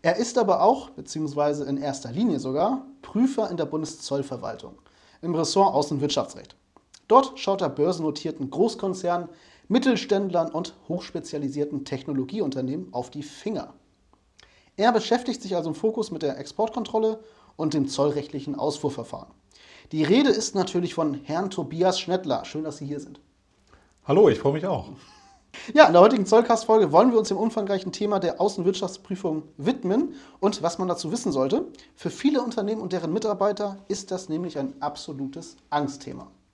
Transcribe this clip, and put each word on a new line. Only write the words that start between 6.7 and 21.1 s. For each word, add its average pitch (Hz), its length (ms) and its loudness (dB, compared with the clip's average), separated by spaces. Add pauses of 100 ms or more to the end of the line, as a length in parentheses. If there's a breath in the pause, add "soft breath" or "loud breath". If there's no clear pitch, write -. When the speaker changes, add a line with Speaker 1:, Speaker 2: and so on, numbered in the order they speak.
Speaker 1:
Dort 269 320 6
schaut 196 220 0
er 160 60 0
börsennotierten 156 800 -2
Großkonzernen, 180 800 -2 (380 soft breath)
Mittelständlern 196 840 0
und 170 220 -6 (140)
hochspezialisierten 147 960 -6
Technologieunternehmen 135 1080 -6
auf 123 160 -6
die 147 140 -10
Finger. - 500 -8 (1000 soft breath)
Er 220 160 4
beschäftigt 233 500 0
sich 190 140 -4
also 165 140 -2
im 151 40 -4
Fokus 220 380 -2
mit 160 100 -8
der 139 160 -2
Exportkontrolle 220 800 -2 (380 soft breath)
und 156 180 -2
dem 139 140 2
zollrechtlichen 147 680 -2
Ausfuhrverfahren. - 800 -6 (580 soft breath)
Die 156 140 0
Rede 247 260 6
ist 214 240 0
natürlich 180 400 0
von 156 200 0 (100)